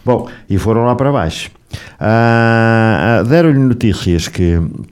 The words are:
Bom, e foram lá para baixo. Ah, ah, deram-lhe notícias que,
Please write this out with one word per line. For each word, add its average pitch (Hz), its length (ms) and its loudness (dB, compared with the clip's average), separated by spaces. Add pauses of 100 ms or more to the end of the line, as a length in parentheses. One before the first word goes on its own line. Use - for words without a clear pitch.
Bom, 120 240 -2 (200)
e 98 80 0
foram 110 280 0
lá 123 100 2
para 135 160 0
baixo. 90 400 -4 (480)
Ah, 113 1200 2
ah, 87 40 0
deram-lhe 151 360 2
notícias 110 680 0
que, 87 240 0 (380)